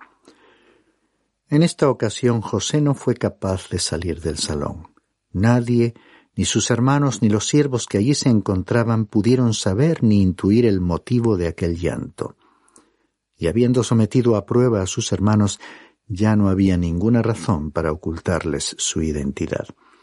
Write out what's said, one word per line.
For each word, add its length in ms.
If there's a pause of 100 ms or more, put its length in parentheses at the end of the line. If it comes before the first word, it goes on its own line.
(1500)
En 140
esta 260
ocasión 520
José 400
no 120
fue 220
capaz 540
de 100
salir 400
del 180
salón. 560 (380)
Nadie, 600 (420)
ni 80
sus 260
hermanos, 520
ni 80
los 180
siervos 400
que 100
allí 160
se 140
encontraban, 800
pudieron 480
saber 500
ni 180
intuir 440
el 160
motivo 560
de 100
aquel 300
llanto. 580 (1040)
Y 100
habiendo 380
sometido 500
a 100
prueba 360
a 60
sus 260
hermanos, 480 (460)
ya 280
no 140
había 260
ninguna 460
razón 500
para 220
ocultarles 840
su 240
identidad. 680 (360)